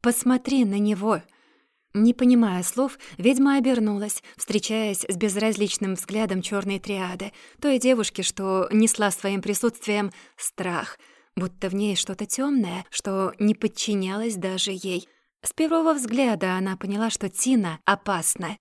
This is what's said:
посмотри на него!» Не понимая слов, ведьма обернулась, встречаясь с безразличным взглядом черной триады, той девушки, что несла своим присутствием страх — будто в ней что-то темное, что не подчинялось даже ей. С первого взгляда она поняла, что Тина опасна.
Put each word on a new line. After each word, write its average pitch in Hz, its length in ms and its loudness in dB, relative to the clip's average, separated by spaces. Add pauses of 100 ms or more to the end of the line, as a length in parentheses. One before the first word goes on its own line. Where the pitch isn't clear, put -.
посмотри 254 640 2
на 196 140 0
него!» 208 420 0 (720)
Не 226 200 6
понимая 240 480 4
слов, 262 380 -2 (180)
ведьма 269 400 4
обернулась, 214 640 0 (140)
встречаясь 214 720 -2
с 190 80 0
безразличным 202 800 0
взглядом 190 480 -2
черной 196 380 -4
триады, 190 520 -6 (300)
той 269 180 4
девушки, 240 420 2
что 190 480 -2
несла 214 420 4
своим 196 300 -2
присутствием 208 720 -2 (240)
страх — - 640 -6 (380)
будто 185 320 -6
в 185 60 -6
ней 202 200 0
что-то 196 300 -4
темное, 214 640 -2
что 190 500 -2
не 208 160 4
подчинялось 208 800 -2
даже 190 360 -4
ей. 185 360 -6 (340)
С - 120 -4
первого 320 400 2
взгляда 226 640 0
она 190 180 -2
поняла, 202 340 -2
что 202 200 -6
Тина 202 560 0
опасна. 190 760 0